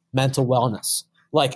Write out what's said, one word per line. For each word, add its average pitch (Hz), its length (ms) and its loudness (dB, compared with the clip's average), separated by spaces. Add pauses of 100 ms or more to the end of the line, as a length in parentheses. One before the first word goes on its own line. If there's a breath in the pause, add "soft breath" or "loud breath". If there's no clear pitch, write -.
(120)
mental 135 340 0
wellness. 120 580 0 (280)
Like, 143 240 2